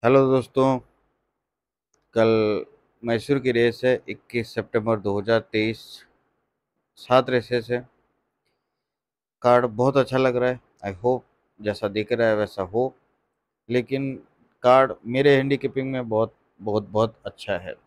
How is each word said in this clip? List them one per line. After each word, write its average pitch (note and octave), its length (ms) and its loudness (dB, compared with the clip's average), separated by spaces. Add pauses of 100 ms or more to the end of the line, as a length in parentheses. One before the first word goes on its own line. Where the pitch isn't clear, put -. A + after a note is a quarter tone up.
हेलो C3 240 6
दोस्तों, C3 500 0 (1400)
कल A2+ 140 4 (760)
मैसूर A#2 360 -2
की B2+ 120 -2
रेस A#2 340 0
है, B2+ 80 4 (160)
इक्कीस A2 440 -10
सितंबर A2 460 -4
दो G2+ 200 -2
हज़ार A2 200 0 (120)
तेईस। A2 300 -2 (1160)
सात B2+ 320 2
रेसेस B2 420 -2
है। B2 80 -2 (1600)
कार्ड B2 260 4
बहुत B2 300 0
अच्छा B2+ 200 0
लग C3 180 2
रहा B2 140 0
है, B2+ 100 -6 (260)
I G2+ 100 -6
hope A#2+ 260 -2 (380)
जैसा G#2 300 -4
दिख G#2 220 -4
रहा A#2 160 0
है A2 80 2
वैसा G2+ 280 -4
हो, A#2 300 -2 (760)
लेकिन C3 440 -4 (500)
कार्ड B2+ 300 4 (140)
मेरे C#3 280 4
हैंडीकैपिंग C3+ 560 -2
में B2+ 180 -8
बहुत, A2 240 -2 (260)
बहुत, G#2 300 -4
बहुत G#2+ 360 -2
अच्छा - 340 -8
है। F2+ 160 -14 (120)